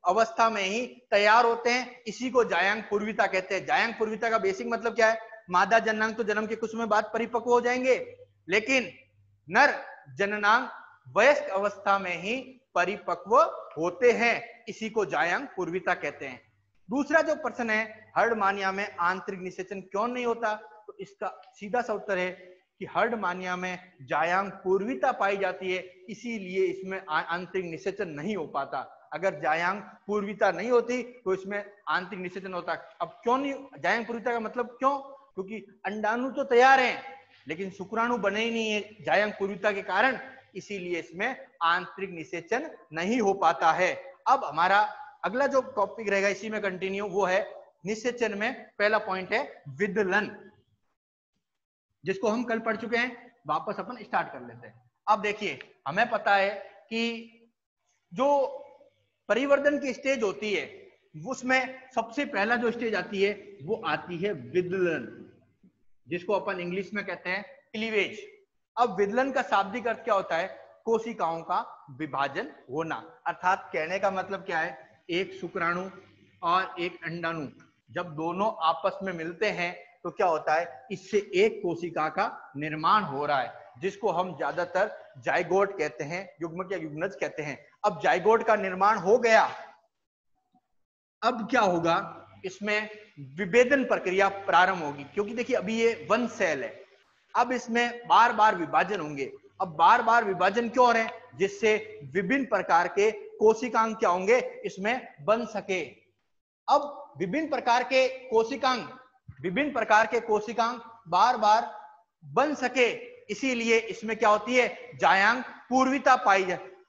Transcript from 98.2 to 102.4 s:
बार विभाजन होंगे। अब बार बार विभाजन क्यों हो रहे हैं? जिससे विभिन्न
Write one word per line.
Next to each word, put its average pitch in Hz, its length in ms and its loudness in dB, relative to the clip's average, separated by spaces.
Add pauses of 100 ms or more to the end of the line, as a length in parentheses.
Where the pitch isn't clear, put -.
बार 214 240 6
विभाजन 175 440 0
होंगे। 143 300 -6 (300)
अब 180 160 -4
बार 202 260 8
बार 226 220 4
विभाजन 196 440 0
क्यों 247 180 6
हो 233 60 6
रहे 226 100 2
हैं? 220 100 -4 (240)
जिससे 202 640 0 (140)
विभिन्न 214 320 0